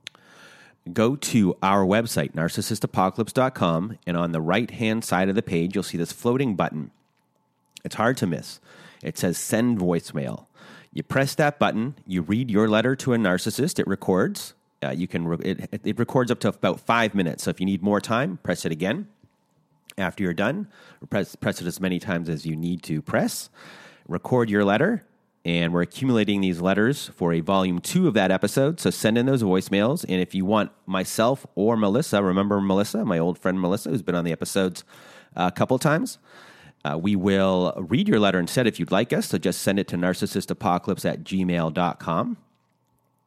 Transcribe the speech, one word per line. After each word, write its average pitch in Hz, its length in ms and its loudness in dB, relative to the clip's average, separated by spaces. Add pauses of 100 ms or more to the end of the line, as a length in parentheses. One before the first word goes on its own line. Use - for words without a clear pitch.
(920)
go 113 260 2
to 104 440 2
our 98 240 4
website, 104 480 0
narcissist 98 500 -4
apocalypse 98 500 0
dot 127 200 0
com, 90 540 0
and 87 100 -2
on 85 140 -2
the 80 100 -2
right-hand 110 600 0
side 95 260 0
of 95 60 0
the 113 80 0
page, 87 320 -2
you'll 92 80 -2
see - 160 -6
this 85 120 -4
floating 123 440 -2
button. 78 340 -4 (920)
It's - 120 -10
hard 123 220 0
to 104 100 -2
miss. - 320 -6 (440)
It - 160 -8
says, 87 180 0
"Send 117 400 0
voicemail." 82 680 -2 (460)
You - 120 -6
press 135 320 -2
that 147 240 0
button, 110 360 0 (120)
you 90 160 -2
read 113 260 0
your 107 180 4
letter 113 280 4
to 131 180 0
a 117 40 2
narcissist, 110 600 0
it - 100 0
records. 98 680 0 (260)
Uh, 67 100 -4
you 85 180 -4
can 85 180 -4
re-, 85 160 -2
it, - 300 -4
it, - 100 -8
it 107 160 -2
records 123 320 0
up - 80 -2
to 113 80 0
about 95 320 0
five 117 340 2
minutes. 90 300 0
So 92 60 -2
if 82 100 -2
you 92 60 -2
need 95 180 0
more 101 160 2
time, 117 440 -2
press 90 200 -2
it 85 80 -2
again. 98 380 -4 (880)
After 95 260 -4
you're 90 100 0
done, 139 360 -2 (400)
press, 101 260 -2
press - 240 -4
it 87 80 -6
as 85 140 -6
many 92 180 -2
times 85 300 -4
as 78 160 -4
you 80 100 -4
need 85 280 -4
to 76 180 -4
press. - 480 -2 (580)
Record 117 420 0
your 104 140 4
letter, 135 400 2 (400)
and 85 300 0
we're 87 80 2
accumulating 104 580 0
these 90 220 0
letters 104 480 2
for 85 240 0
a 82 80 0
volume 92 380 2
two 180 280 2
of 117 60 2
that 95 180 4
episode. 135 480 0
So 95 100 0
send 110 280 2
in 120 80 2
those 135 180 2
voicemails, 101 640 2
and 92 140 0
if 90 120 -4
you 95 120 0
want 104 260 2 (140)
myself 110 600 0 (100)
or 110 200 2
Melissa, 107 480 2
remember 98 380 2
Melissa, 98 420 0
my 90 160 0
old 85 180 0
friend 95 220 -2
Melissa, 90 300 -2
who's 98 120 -2
been 87 140 -2
on 85 80 -2
the 85 80 -2
episodes 92 540 -4 (500)
a 90 160 0
couple 123 260 0
times, 160 420 0 (640)
uh, 73 120 -4
we 98 200 0
will 95 580 2
read 113 320 0
your 120 140 4
letter 95 180 4
instead 117 260 0
if 104 140 0
you'd 82 120 -4
like 104 200 2
us. - 160 0
So 101 100 -2
just 90 240 -2
send 98 180 2
it 92 100 -2
to 87 80 -4
narcissistapocalypse 90 1040 -2
at 82 220 -4
gmail 87 480 0
dot 87 260 -2
com. 104 380 -4 (880)